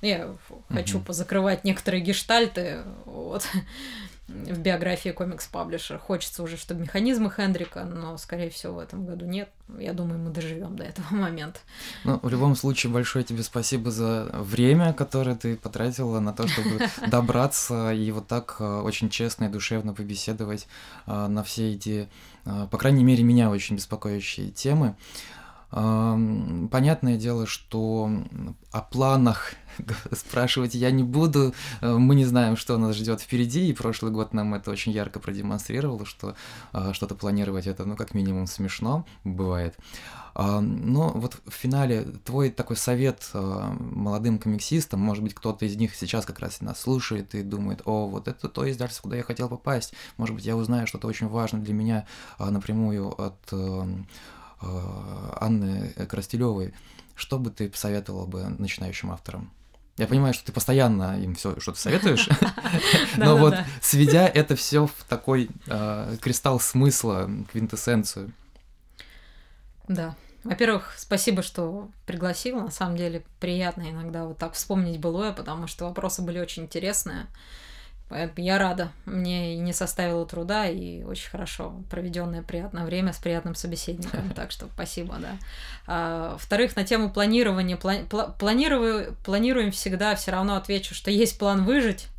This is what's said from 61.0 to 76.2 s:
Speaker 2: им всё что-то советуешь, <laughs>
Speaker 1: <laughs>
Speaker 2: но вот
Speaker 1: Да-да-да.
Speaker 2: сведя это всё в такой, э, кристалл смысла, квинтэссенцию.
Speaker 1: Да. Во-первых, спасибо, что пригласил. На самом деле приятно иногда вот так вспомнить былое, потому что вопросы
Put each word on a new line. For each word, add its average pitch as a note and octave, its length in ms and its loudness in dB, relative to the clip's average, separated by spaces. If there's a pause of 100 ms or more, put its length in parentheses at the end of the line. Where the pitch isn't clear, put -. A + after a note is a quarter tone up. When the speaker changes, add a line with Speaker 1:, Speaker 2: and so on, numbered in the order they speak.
Speaker 2:
им F2+ 140 -2
всё - 240 -4
что-то - 200 -6
советуешь, E3+ 500 4 (300)
<laughs> - 260 0
Speaker 1:
<laughs> - 320 4
Speaker 2:
но D3+ 200 10
вот D3+ 140 10
Speaker 1:
Да-да-да. F3+ 140 2 (160)
Speaker 2:
сведя D3 460 8
это D3 280 4
всё D3 320 4
в - 200 -6
такой, B2 420 2 (180)
э, G#2+ 540 -2
кристалл B2 380 2
смысла, A2+ 720 4 (220)
квинтэссенцию. A2 800 0 (1600)
Speaker 1:
Да. E3 280 -2 (280)
Во-первых, A3 540 2
спасибо, G3 460 0
что F#3 460 -6 (180)
пригласил. F3+ 540 -2
На F#3+ 100 -4
самом F3 260 -2
деле E3+ 260 -4 (160)
приятно F3+ 520 -2
иногда E3 340 -6
вот D#3+ 140 -10
так E3 140 -6
вспомнить F3+ 460 0
былое, F3 340 -2
потому D#3+ 340 -8
что - 180 -8
вопросы F#3 380 -4